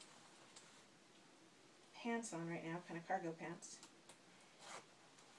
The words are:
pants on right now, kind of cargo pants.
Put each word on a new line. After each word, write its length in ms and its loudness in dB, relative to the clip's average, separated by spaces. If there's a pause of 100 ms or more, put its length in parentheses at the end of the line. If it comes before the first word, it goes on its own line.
(2000)
pants 320 6
on 160 4
right 160 4
now, 120 4 (100)
kind 100 2
of 100 0
cargo 300 8
pants. 400 -2 (1600)